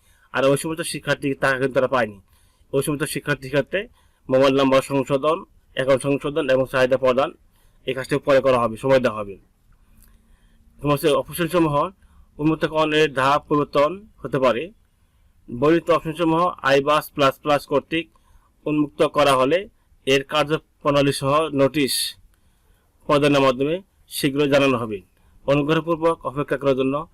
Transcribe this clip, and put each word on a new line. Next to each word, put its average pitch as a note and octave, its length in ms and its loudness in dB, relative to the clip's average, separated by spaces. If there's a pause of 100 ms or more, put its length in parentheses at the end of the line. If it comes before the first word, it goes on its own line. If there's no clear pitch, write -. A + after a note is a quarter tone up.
(320)
আর C3 140 -2
ওই C#3 120 4
সমস্ত D#3+ 240 -8
শিক্ষার্থীর C#3+ 600 -6
টাকা C3+ 160 0
কিন্তু C3 160 -4
তারা C3 140 2
পায়নি। A2+ 320 -2 (540)
ওই C#3 100 0
সমস্ত D3+ 200 -4
শিক্ষার্থীর C#3+ 460 -8
ক্ষেত্রে D3 380 -4 (420)
মোবাইল C3+ 260 4
নাম্বার C3+ 260 4
সংশোধন, C#3+ 640 -2 (280)
অ্যাকাউন্ট C3 300 0
সংশোধন C#3+ 460 -2
এবং C3 220 2
চাহিদা C3 260 2
প্রদান, B2+ 340 0 (540)
এই B2+ 80 -4
কাজটি C3 240 -4
পরে C3+ 240 2
করা B2+ 180 2
হবে, A2+ 180 -2
সময় C3+ 220 2
দেওয়া A2+ 200 -2
হবে। G2 180 -10 (1400)
সমস্ত C#3+ 240 -2
অপশনসমূহ D#3 840 0 (480)
উন্মুক্তকরণের D#3 760 0
ধাপ C3+ 340 0
পরিবর্তন D3+ 600 0 (100)
হতে C#3 220 -6
পারে। C3 320 0 (880)
বর্ণিত D#3+ 300 2
অপশনসমূহ D#3+ 580 0 (140)
আইবাস C#3+ 500 2
প্লাস C#3 280 0
প্লাস D3 260 -2
কর্তৃক D#3+ 440 -4 (560)
উন্মুক্ত D3+ 380 -2
করা C#3 320 2
হলে D#3 340 0 (360)
এর C3+ 180 0
কার্যপ্রণালী C#3+ 880 -2
সহ D3 380 -2
নোটিশ C3+ 640 -2 (920)
প্রদানের C#3+ 360 2
মাধ্যমে C#3 400 0 (260)
শীঘ্রই C#3+ 420 -2
জানানো C#3 280 2
হবে। A2 240 -6 (440)
অনুগ্রহপূর্বক D#3 800 0
অপেক্ষা C#3 320 -6
করার C#3 180 0
জন্য C3+ 380 -2